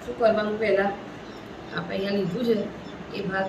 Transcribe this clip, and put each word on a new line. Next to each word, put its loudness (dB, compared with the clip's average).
શું -6
કરવાનું? 4
પહેલાં 4
આપણે -6
અહીંયા 2
લીધું 0
છે 6
એ -4
ભાગ 0